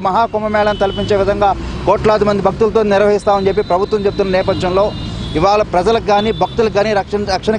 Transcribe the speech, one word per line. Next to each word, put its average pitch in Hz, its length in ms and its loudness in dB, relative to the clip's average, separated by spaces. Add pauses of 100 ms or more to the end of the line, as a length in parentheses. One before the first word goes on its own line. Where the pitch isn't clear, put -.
మహాకుంభమేళాను 214 760 0
తలపించే 202 380 -2
విధంగా 202 280 2 (380)
కోట్లాది 208 420 2
మంది 196 180 -2
భక్తులతో 214 340 2 (120)
నిర్వహిస్తామని 202 560 2
చెప్పి 196 220 0
ప్రభుత్వం 202 360 0
చెప్తున్న 190 300 -2
నేపథ్యంలో, 190 480 0 (540)
ఇవాళ 202 220 2 (120)
ప్రజలకు 190 400 2
కానీ, 208 180 0 (100)
భక్తులకు 214 360 0
కానీ 208 220 0
రక్షణ, 202 220 -4 (140)
రక్షణ 220 240 -2